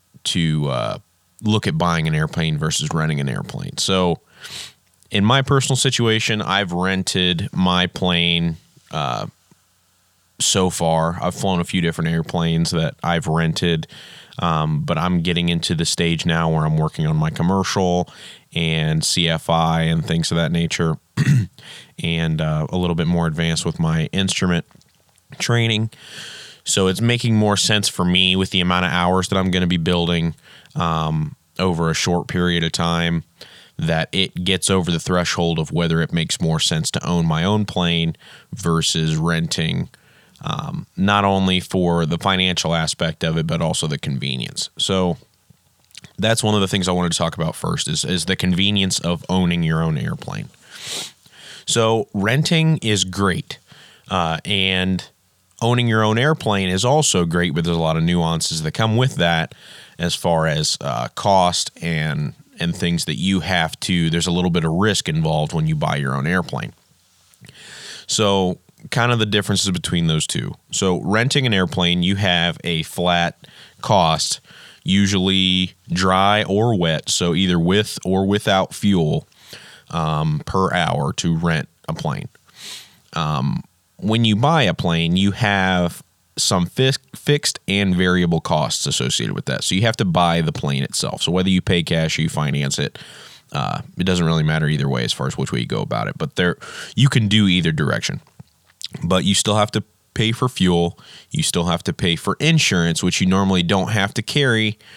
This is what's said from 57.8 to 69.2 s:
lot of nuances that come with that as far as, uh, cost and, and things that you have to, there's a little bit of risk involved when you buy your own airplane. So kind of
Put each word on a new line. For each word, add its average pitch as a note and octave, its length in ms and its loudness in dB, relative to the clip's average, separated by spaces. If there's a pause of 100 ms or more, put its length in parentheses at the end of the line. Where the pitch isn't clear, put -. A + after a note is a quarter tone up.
lot D#2+ 160 0
of D#2+ 60 0
nuances E2 640 0
that D#2 80 -4
come A2 240 0
with C3 180 0
that E2+ 400 0 (420)
as E2+ 160 -4
far D#2+ 360 0
as, D2+ 320 -2
uh, A#1+ 340 -4
cost F#2 560 2 (100)
and, D#2 540 -4 (240)
and E2+ 180 -2
things E2+ 280 -2
that E2 100 -4
you F#2 260 0
have E2+ 380 -2
to, E2+ 320 0
there's E2+ 160 0
a F2+ 60 0
little F2+ 180 2
bit E2+ 140 0
of D#2+ 80 0
risk F#2+ 360 0
involved D#2 440 -2
when D#2 160 0
you D#2 80 0
buy D#2+ 180 -2
your C#2 220 -2
own C#2 100 -4
airplane. E2+ 460 -4 (1400)
So F#2+ 500 2 (320)
kind A#2+ 220 2
of A#2 80 2